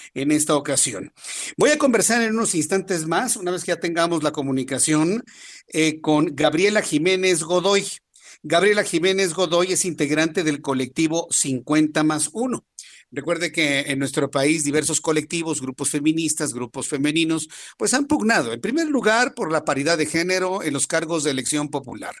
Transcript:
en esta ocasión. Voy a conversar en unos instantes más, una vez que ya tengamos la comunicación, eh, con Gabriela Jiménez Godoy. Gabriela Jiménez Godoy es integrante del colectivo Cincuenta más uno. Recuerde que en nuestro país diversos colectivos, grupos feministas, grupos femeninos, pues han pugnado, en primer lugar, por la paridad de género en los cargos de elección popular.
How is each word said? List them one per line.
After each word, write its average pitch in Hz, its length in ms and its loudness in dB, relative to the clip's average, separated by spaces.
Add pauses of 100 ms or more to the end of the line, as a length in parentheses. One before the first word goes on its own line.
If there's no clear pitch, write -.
(120)
en 139 180 -2
esta 151 260 4
ocasión. 127 580 -2 (420)
Voy 247 140 6
a 302 80 4
conversar 233 420 4
en 220 160 2
unos 220 180 0
instantes 170 520 -2
más, 202 300 0
una 180 140 -6
vez 180 140 -6
que 180 80 -2
ya 165 80 -2
tengamos 170 420 0
la 151 80 0
comunicación, 151 960 0 (440)
eh, 156 340 0
con 151 320 4
Gabriela 170 480 2
Jiménez 180 600 2
Godoy. 180 460 2 (540)
Gabriela 196 420 4
Jiménez 185 480 0
Godoy 175 400 2
es 170 140 0
integrante 156 580 0
del 147 160 0
colectivo 156 680 -2
Cincuenta 151 760 0
más 156 300 0
uno. 240 320 -4 (440)
Recuerde 165 420 -4
que 143 280 2
en 139 200 -2
nuestro 139 280 0
país 147 360 2
diversos 147 360 0
colectivos, 160 600 -2
grupos 131 280 -6
feministas, 156 640 0
grupos 120 360 -8
femeninos, 156 600 -2 (300)
pues 214 160 0
han 285 120 0
pugnado, 214 460 2
en 120 80 -6
primer 302 280 -2
lugar, 240 460 2
por 170 180 -4
la 151 120 0
paridad 151 320 0
de 151 100 0
género 185 580 -2
en 151 80 -2
los 135 160 -2
cargos 160 340 -2
de 147 80 0
elección 147 380 -2
popular. - 520 -10